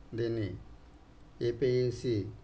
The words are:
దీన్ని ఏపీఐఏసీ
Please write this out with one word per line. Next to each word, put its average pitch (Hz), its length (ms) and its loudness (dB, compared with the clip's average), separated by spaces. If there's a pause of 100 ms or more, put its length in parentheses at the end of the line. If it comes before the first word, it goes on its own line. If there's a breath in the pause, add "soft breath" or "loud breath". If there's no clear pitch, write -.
(160)
దీన్ని 113 420 0 (840)
ఏపీఐఏసీ 120 840 2 (180)